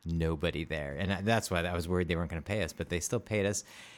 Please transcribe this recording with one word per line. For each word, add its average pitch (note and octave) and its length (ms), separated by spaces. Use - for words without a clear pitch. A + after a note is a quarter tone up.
nobody D#2+ 600
there, C#2+ 340
and F#2+ 140
I, F#2+ 80
that's A2 300
why F2 120
I F2 120
was E2+ 140
worried F2+ 200
they E2+ 80
weren't E2+ 140
gonna E2 100
pay G2+ 220
us, D#2 100
but - 160
they F2 120
still A2+ 200
paid G#2 240
us. G2+ 200